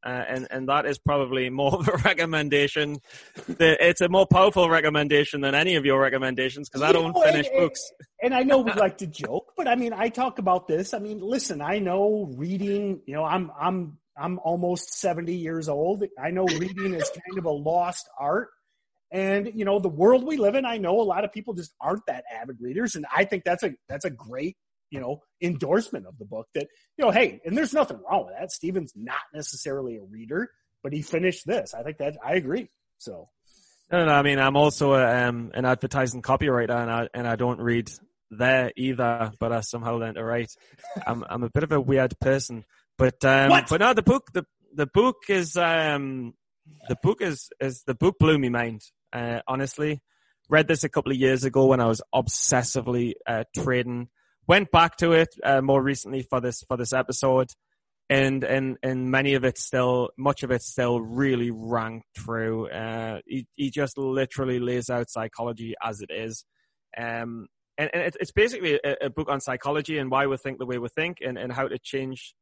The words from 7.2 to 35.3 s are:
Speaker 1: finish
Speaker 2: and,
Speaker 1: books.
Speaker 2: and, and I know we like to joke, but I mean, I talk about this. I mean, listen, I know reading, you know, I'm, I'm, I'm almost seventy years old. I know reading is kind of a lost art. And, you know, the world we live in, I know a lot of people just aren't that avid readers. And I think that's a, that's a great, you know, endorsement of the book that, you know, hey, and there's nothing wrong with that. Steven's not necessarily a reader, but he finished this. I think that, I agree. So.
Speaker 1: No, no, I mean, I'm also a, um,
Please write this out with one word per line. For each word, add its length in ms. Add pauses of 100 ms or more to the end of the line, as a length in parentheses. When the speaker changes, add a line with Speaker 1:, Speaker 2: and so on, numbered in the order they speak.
Speaker 1:
finish 240
Speaker 2:
and, 120
Speaker 1:
books. 320 (300)
Speaker 2:
and, 140
and 0
I 80
know 160
we 140
like 260
to 80
joke, 500
but 100
I 100
mean, 180
I 140
talk 320
about 280
this. 240
I 60
mean, 220
listen, 420
I 160
know 580
reading, 720
you 80
know, 100
I'm, 340
I'm, 380 (180)
I'm 260
almost 520
seventy 440
years 340
old. 340 (180)
I 100
know 120
reading 480
is 160
kind 300
of 80
a 40
lost 560 (120)
art. 300 (640)
And, 440
you 100
know, 140
the 100
world 360
we 120
live 180
in, 120
I 100
know 240
a 20
lot 220
of 80
people 220
just 260
aren't 280
that 220
avid 300
readers. 340
And 200
I 100
think 200
that's 180
a, 100 (160)
that's 160
a 60
great, 460 (340)
you 80
know, 240 (180)
endorsement 680
of 120
the 60
book 300
that, 120 (300)
you 80
know, 80
hey, 320
and 120
there's 160
nothing 360
wrong 180
with 100
that. 140
Steven's 460
not 240 (120)
necessarily 680
a 40
reader, 480 (320)
but 100
he 80
finished 460
this. 280
I 100
think 140
that, 260
I 100
agree. 360 (280)
So. 300 (640)
Speaker 1:
No, 120
no, 80
I 100
mean, 180
I'm 160
also 380
a, 340
um, 260